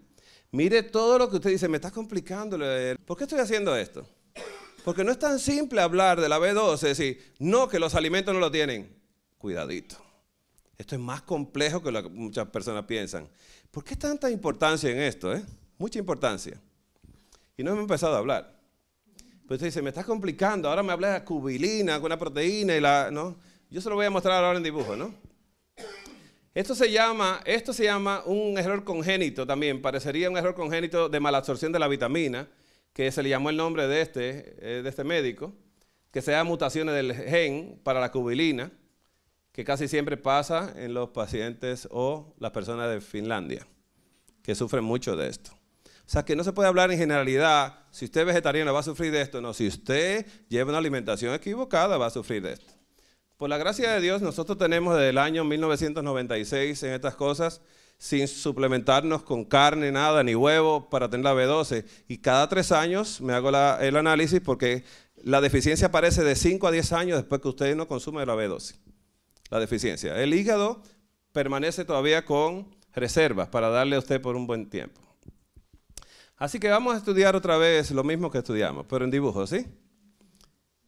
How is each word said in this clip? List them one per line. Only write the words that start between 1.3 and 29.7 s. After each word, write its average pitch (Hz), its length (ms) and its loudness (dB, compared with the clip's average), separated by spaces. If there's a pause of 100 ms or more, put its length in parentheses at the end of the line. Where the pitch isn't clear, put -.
usted 196 160 0
dice, 185 160 0
"Me 156 100 0
está 175 140 -8
complicando. 208 640 -8 (480)
¿Por 175 120 -8
qué 285 80 -4
estoy 285 140 -2
haciendo 208 360 0
esto?". - 320 -6 (800)
Porque 175 180 -2
no 214 80 2
es 254 80 -2
tan 294 180 0
simple 269 440 0
hablar 175 400 4
de 151 80 2
la 151 100 2
B 185 140 2
doce, 175 340 2
decir, 139 520 -2
"No, 220 280 2
que 190 100 -2
los 160 160 0
alimentos 175 400 0
no 185 60 0
lo 170 100 2
tienen". 139 460 -4 (420)
Cuidadito. 85 600 -8 (800)
Esto - 180 -10
es 127 60 -6
más 120 220 -10
complejo 151 600 -4
que 139 80 -4
lo 110 120 -4
que 87 60 -12
muchas 107 380 -8
personas 104 380 -8
piensan. 95 420 -6 (420)
¿Por 147 140 -14
qué - 120 -12
tanta 285 360 -4
importancia 156 580 -2
en 123 100 -2
esto, 107 340 -4
eh? 196 100 -6 (340)
Mucha 220 220 -8
importancia. 139 600 -4 (1000)
Y 127 60 -8
no 160 80 -2
hemos 208 100 -2
empezado 170 340 0
a 110 40 2
hablar. 110 380 -4 (880)
Pues 131 100 -4
usted 165 100 -6
dice, 156 140 -4
"Me 139 80 -4
está 156 140 -8
complicando, 190 640 -2
ahora 175 140 0
me 185 100 -2
habla 190 200 0
de 185 120 -4
cubilina, 160 720 -2
con 143 80 -6
una 165 120 -2
proteína 170 580 -2
y 156 40 2
la", 143 320 4
¿no? 165 240 -8 (340)
Yo 175 120 -10
se 214 80 -8
lo 208 60 -4
voy 208 100 0
a 202 40 2
mostrar 185 340 2
ahora 180 140 2
en 170 60 -2
dibujo, 143 320 -4
¿no? 180 180 -8 (1400)
Esto 196 200 -4
se 233 180 2
llama, 214 540 2
esto 226 280 -2
se 226 100 0
llama 202 420 0
un 202 320 -2
error 196 260 -2
congénito 170 640 -2
también, 139 360 -2